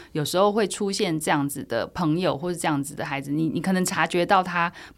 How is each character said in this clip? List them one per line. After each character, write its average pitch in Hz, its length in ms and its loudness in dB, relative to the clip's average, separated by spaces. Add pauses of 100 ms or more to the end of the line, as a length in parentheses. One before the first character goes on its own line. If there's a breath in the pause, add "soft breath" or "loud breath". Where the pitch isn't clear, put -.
(120 loud breath)
有 151 120 -2
时 - 140 0
候 202 140 6
会 208 160 2
出 196 240 -4
现 185 280 0
这 185 120 0
样 143 180 2
子 139 140 -8
的 110 240 -2
朋 160 320 0
友 151 180 0
或 180 140 -4
是 170 60 -6
这 170 100 -2
样 143 160 0
子 143 100 -10
的 - 100 -6
孩 143 160 -6
子， 139 120 -6
你， 160 160 0
你 156 120 -2
可 180 120 0
能 185 120 2
察 170 220 0
觉 175 180 2
到 185 200 4
他 175 280 -2 (260 loud breath)